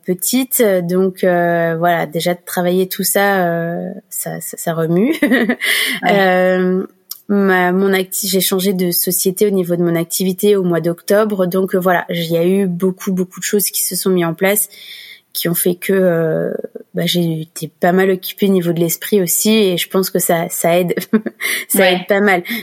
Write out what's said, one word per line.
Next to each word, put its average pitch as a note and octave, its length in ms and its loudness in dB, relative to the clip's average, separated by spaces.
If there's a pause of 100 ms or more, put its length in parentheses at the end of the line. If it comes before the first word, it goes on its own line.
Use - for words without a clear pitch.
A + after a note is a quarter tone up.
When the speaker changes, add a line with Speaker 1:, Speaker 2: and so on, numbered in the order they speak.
Speaker 1:
petite. B3 560 0 (260)
Donc, F#3 360 0
euh, E3+ 540 2
voilà, E3 280 0
déjà E3 260 -2
de F3 120 -6
travailler F#3 440 0
tout - 160 -6
ça, G3 420 2
euh, E3+ 440 -4 (180)
ça, E3 320 -10
ça, - 160 -12
ça - 180 -4
remue. E3+ 460 2
<laughs> - 20 -4 (800)
Speaker 2:
Ouais. G#3 100 2
Speaker 1:
Euh, F#3 760 2 (440)
ma, F#3 420 4
mon G3 200 2
acti-, F#3+ 360 -2
j'ai F#3 120 0
changé F#3+ 320 0
de F3+ 180 0
société F#3 560 0
au G3+ 40 2
niveau F3 260 0
de F3 60 2
mon E3+ 140 2
activité F#3+ 600 0
au F#3+ 60 0
mois E3+ 180 2
d'octobre. G3 680 0
Donc, F#3+ 280 0
euh, F#3+ 40 2
voilà, F3 300 0
il E3+ 240 -4
y E3 60 2
a E3+ 80 2
eu G3 200 2
beaucoup, F#3 460 -2
beaucoup F3+ 280 -4
de - 40 -8
choses G#3 220 0
qui - 180 -6
se F#3 120 -6
sont - 140 -2
mises F3 140 2
en E3 100 -2
place, G3 360 0 (640)
qui - 140 -4
ont E3+ 60 0
fait F3+ 200 0
que, F#3 180 -4
euh, E3+ 600 0 (420)
bah, F3 100 -2
j'ai E3+ 380 -2
été - 260 -12 (120)
pas F3+ 120 2
mal F#3+ 180 4
occupée F#3+ 360 -2
au G3 60 4
niveau F3 200 2
de E3 80 0
l'esprit E3+ 400 0
aussi, F3+ 300 0
et G3+ 260 2
je - 140 -4
pense F#3+ 200 0
que F#3 80 -2
ça, E3+ 300 0
ça F3 300 0
aide, F3 160 0 (380)
<laughs> - 360 -6
ça G3 120 2
Speaker 2:
Ouais. F#3 160 4
Speaker 1:
aide F3+ 100 -6
pas G3+ 140 2
mal. F#3+ 220 2 (200)